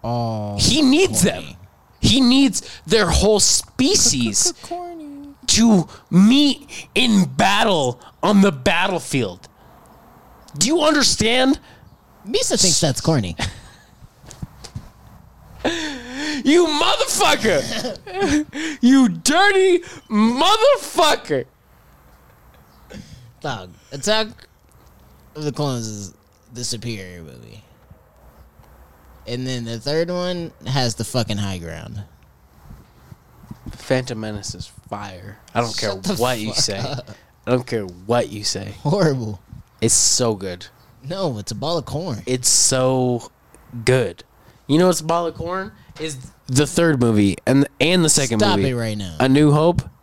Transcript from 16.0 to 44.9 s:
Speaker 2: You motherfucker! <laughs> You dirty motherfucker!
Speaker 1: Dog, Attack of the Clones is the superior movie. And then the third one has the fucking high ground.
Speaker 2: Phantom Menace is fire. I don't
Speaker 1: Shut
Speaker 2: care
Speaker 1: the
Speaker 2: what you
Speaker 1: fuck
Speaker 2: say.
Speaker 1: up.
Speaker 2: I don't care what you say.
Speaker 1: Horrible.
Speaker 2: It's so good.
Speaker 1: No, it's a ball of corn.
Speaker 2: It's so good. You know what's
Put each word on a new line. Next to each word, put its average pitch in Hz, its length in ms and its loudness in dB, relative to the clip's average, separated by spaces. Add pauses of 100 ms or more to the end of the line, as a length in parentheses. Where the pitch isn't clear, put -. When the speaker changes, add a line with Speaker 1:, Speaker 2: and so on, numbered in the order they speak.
Speaker 2:
You 339 220 4
motherfucker! 302 2000 -2
<laughs> - 40 -4
You 254 260 6
dirty 359 720 2 (300)
motherfucker! 294 1400 2 (1900)
Speaker 1:
Dog, 107 300 -10 (200)
Attack 214 380 -2 (1040)
of 151 100 -12
the 147 80 -2
Clones 127 360 -4
is 101 260 -12 (380)
the 123 100 -12
superior 101 600 -8
movie. 62 420 -20 (1600)
And 123 200 -6
then 127 180 -6
the 117 160 -8
third 160 280 -2
one 180 440 -6 (140)
has 131 280 -2
the 113 100 -6
fucking 110 340 -4
high 98 200 -6
ground. 82 460 -12 (1700)
Speaker 2:
Phantom 127 480 -4
Menace 107 340 -10
is 90 120 -14 (220)
fire. 101 500 -14 (160)
I 120 80 0
don't 117 120 -4
Speaker 1:
Shut 98 300 -4
Speaker 2:
care 196 100 -2
Speaker 1:
the 123 60 -4
Speaker 2:
what 123 180 0
you 107 140 -4
Speaker 1:
fuck - 60 -4
Speaker 2:
say. 98 200 -2
Speaker 1:
up. 127 300 -8 (380)
Speaker 2:
I 117 40 -2
don't 127 160 0
care 107 200 -4
what 92 440 -2
you 104 140 -12
say. 101 380 -6
Speaker 1:
Horrible. 143 580 0 (400)
Speaker 2:
It's 113 140 2
so - 400 2
good. 92 320 -12 (360)
Speaker 1:
No, 156 360 -6
it's 101 120 -10
a 113 60 -6
ball 156 220 -4
of - 80 -8
corn. 147 400 -6
Speaker 2:
It's 127 220 0
so 127 840 2 (540)
good. 120 380 2 (460)
You 143 100 4
know 180 100 6
what's 165 120 2